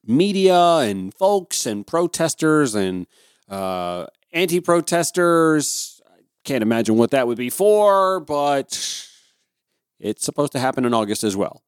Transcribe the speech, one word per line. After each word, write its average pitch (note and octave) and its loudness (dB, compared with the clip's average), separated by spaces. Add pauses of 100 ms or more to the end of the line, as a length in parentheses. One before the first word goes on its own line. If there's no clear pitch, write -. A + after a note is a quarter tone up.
media F3 4
and G2 -2
folks - -2
and G#2 -6
protesters D#3 0
and, F#2 -2 (420)
uh, F2+ -6 (280)
anti-protesters. E3+ 0
I - -20 (240)
can't C3 -2
imagine A2 2
what A#2 4
that C3 2
would A#2+ -4
be B2 -4
for, G3 4
but C#3+ -4 (920)
it's G2+ -6
supposed D3 -4
to C3+ -4
happen C3 0
in A#2+ 2
August G#2+ -2
as G2+ -2
well. - -6